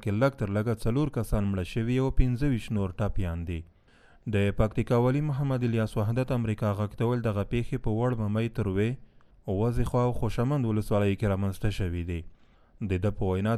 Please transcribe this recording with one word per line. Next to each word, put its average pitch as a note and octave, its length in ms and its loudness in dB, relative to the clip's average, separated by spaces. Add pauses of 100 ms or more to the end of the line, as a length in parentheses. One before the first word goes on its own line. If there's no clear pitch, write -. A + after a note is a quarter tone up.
کې G#2 80 -2 (100)
لږ C3+ 160 2
تر G2 160 -2
لږه A2 300 0
څلور C#3 320 2
کسان G#2+ 340 0
مړه F#2 220 -2
شوي A#2+ 320 0
او - 20 0 (140)
پنځه B2+ 320 4
ویشت A2+ 260 -2
نور F#2+ 220 -2
ټپیان F#2 500 -2
دي. E2+ 80 -4 (800)
د G2+ 120 2 (140)
پکتیکا A2+ 420 2
والي C3 240 2
محمد C3 400 0
الیاس A2+ 300 0
وحدت A#2 380 0
امریکا A2 440 0
غږ G#2 220 -4
ته A#2+ 80 2
وویل، B2 180 0
دغه G2+ 240 0
پیښې A#2+ 360 -2
په A2+ 100 2
وړ B2 140 0 (100)
ممی A2 280 0 (100)
تروې، G2+ 320 0 (680)
وزې A#2+ 320 2
خوا B2 160 2
او A#2+ 140 -2
خوشامند A#2+ 480 0
ولسوالیو G#2 500 2
کې G2+ 140 2
رامنځته G2 360 -2 (100)
شوي F2 280 -2
دي. E2+ 140 -4 (720)
د F2+ 100 0
ده G2+ 160 2
په F#2 160 0
وینا G#2 220 0